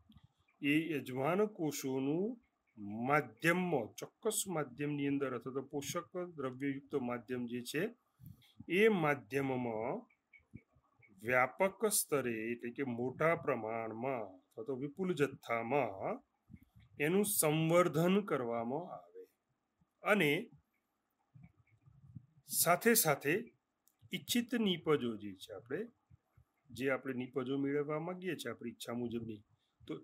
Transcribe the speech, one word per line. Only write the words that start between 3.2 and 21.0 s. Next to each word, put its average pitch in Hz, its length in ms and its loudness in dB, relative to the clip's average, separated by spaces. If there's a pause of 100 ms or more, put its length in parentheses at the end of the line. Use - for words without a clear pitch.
ચોક્કસ - 380 -6 (100)
માધ્યમની 143 640 -2
અંદર 139 220 0
અથવા 123 240 -8
તો 131 140 -2
પોષક 156 400 -6 (240)
દ્રવ્યયુક્ત 139 580 -4 (160)
માધ્યમ 120 420 -4
જે 123 80 -4 (100)
છે, 143 120 -2 (840)
એ 175 120 2 (100)
માધ્યમમાં 131 1040 0 (1300)
વ્યાપક 131 600 2 (180)
સ્તરે, 120 360 0 (160)
એટલે 120 240 -6
કે 139 80 -4 (140)
મોટા 156 460 0
પ્રમાણમાં 113 800 -2 (160)
અથવા - 280 -12
તો 139 60 -4 (100)
વિપુલ 180 300 -4
જથ્થામાં 127 1040 0 (840)
એનું 185 260 4
સંવર્ધન 160 1000 4
કરવામાં 123 720 -2
આવે 90 280 -18 (800)
અને 180 280 4 (2250)